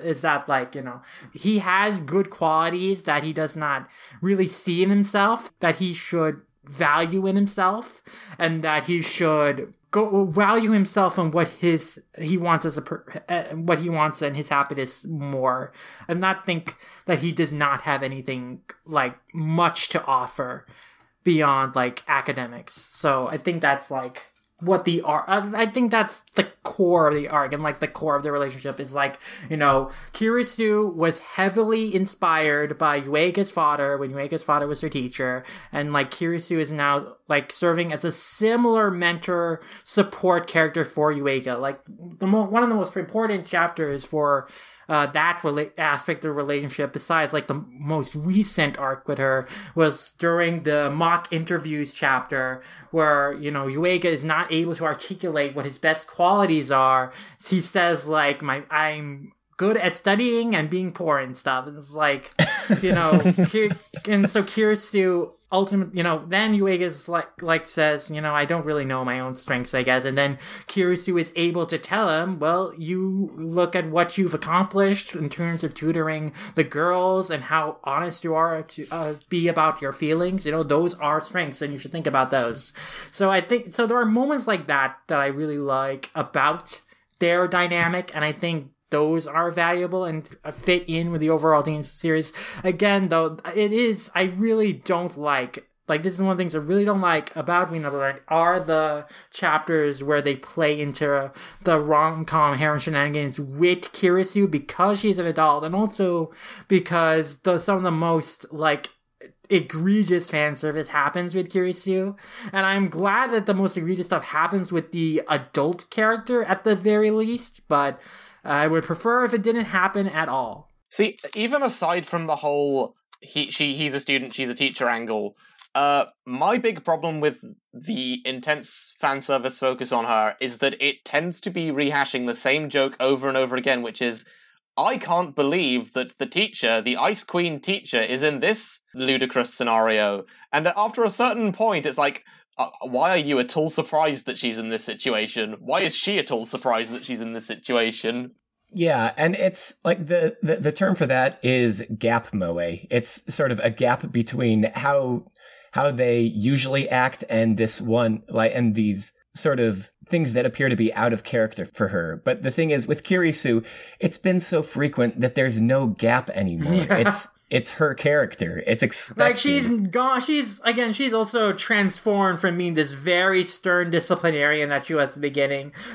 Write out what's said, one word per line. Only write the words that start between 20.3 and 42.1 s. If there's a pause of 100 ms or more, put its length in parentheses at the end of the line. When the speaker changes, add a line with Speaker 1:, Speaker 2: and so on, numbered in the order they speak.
Speaker 1:
beyond,
like,
academics.
So
I
think
that's,
like, (380)
what
the
ar-,
I,
I
think
that's
the (160)
core
of
the
arc,
and,
like,
the
core
of
the
relationship
is,
like, (300)
you
know, (220)
Kirisu
was
heavily
inspired
by
Yuiga's
father
when
Yuiga's
father
was
her
teacher, (300)
and,
like,
Kirisu
is
now, (120)
like,
serving
as
a
similar
mentor (220)
support
character
for
Yuiga.
Like,
the